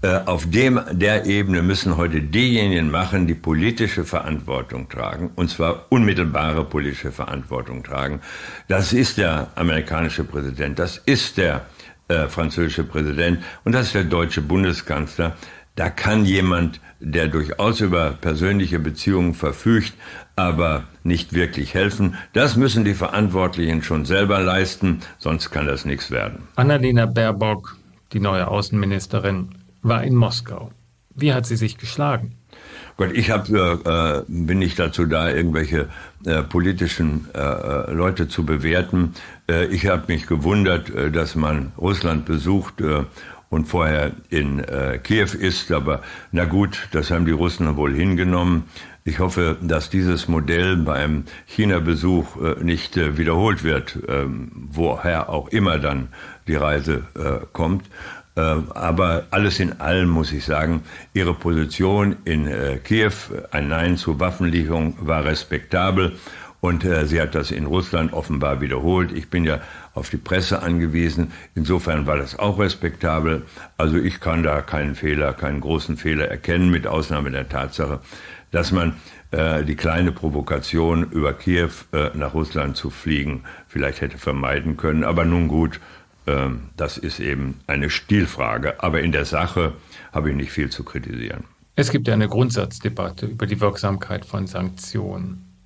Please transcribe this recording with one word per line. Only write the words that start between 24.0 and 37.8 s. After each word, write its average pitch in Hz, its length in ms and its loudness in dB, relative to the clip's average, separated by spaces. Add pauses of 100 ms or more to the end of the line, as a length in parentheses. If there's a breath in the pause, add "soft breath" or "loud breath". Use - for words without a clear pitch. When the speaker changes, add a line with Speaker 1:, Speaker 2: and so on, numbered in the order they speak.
Speaker 1:
selber 98 340 4
leisten, 92 600 2 (160 loud breath)
sonst 78 320 -2
kann 73 160 -2
das 69 180 -2
nichts 69 280 -4
werden. 55 320 -4 (120)
Speaker 2:
Annalena 127 520 4
Baerbock, 110 680 0 (360)
die 110 60 0
neue 95 280 2
Außenministerin, 98 1000 0 (320)
war 117 220 2
in 131 120 4
Moskau. - 560 0 (440)
Wie 139 180 2
hat 123 120 0
sie 117 120 -2
sich 110 200 -2
geschlagen? 123 580 -2 (600 loud breath)
Speaker 1:
Gott, 92 180 0
ich 110 180 2
hab, 104 180 0
äh, 104 80 4
äh, 82 720 2
bin 85 320 2
nicht 90 180 0
dazu 85 280 2
da, 80 240 2
irgendwelche, 78 600 2 (360 loud breath)
äh, 78 180 2
politischen, 85 880 0
äh, 69 60 -6
äh, 71 520 -2